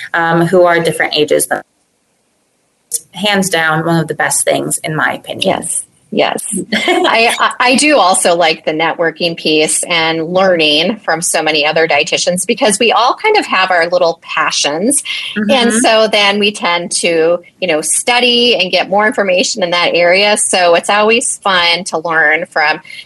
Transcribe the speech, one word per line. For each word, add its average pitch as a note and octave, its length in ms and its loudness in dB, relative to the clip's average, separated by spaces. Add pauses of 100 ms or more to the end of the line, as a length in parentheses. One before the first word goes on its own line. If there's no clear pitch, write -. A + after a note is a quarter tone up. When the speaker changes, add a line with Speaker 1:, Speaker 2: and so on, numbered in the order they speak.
(160)
Speaker 1:
um, E3+ 320 2
who F3 180 4
are E3+ 140 4
different E3 360 -2
ages D3 300 0
than - 160 -4 (1500)
hands F#3+ 380 0
down D#3+ 340 0
one E3 140 2
of D#3 80 -2
the D#3 80 -6
best D3 280 -2
things D3 360 -2
in D#3 160 -6
my C3 180 -2
opinion. - 480 -4
Speaker 2:
Yes. - 220 -8 (260)
Yes. - 540 -2
<laughs> - 100 -10
I, A#3+ 640 0
I, A3+ 220 0
I B3+ 160 2
do D4 220 4
also F#3 360 2
like E3 300 0
the E3+ 80 -4
networking E3 640 -2
piece D#3 480 0
and E3 460 -2
learning F3 720 2
from E3 220 -2
so E3+ 220 -2
many D3+ 220 0
other D#3+ 200 2
dietitians, D#3+ 640 -2
because G#3+ 320 0
we A#3 140 2
all A#3+ 220 2
kind G#4+ 200 0
of F#4 100 0
have F#3 260 0
our E3+ 180 2
little F3 320 0
passions. D#3+ 800 -2 (340)
Speaker 1:
Mm-hmm. G#3 160 0
Speaker 2:
And A#3+ 220 2
so A3 340 4
then G#3 320 0
we G#3 140 0
tend F3 400 -4
to, E3+ 500 0 (160)
you F#3 80 -6
know, D#3 140 0
study A#3+ 720 0
and F3 160 -2
get F3 160 0
more G#3 180 2
information G3 580 0
in F3 80 -2
that F3 240 0
area. F#3+ 420 4
So F3 380 2
it's - 140 0
always G#3+ 500 0
fun F3 440 0
to F3+ 140 -6
learn D#3+ 480 0
from D#3 340 -2 (260)